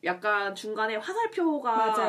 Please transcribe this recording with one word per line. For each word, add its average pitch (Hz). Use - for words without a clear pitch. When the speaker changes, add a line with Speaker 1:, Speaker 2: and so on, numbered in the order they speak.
Speaker 1:
약간 196
중간에 214
화살표가 330
Speaker 2:
맞아요, 220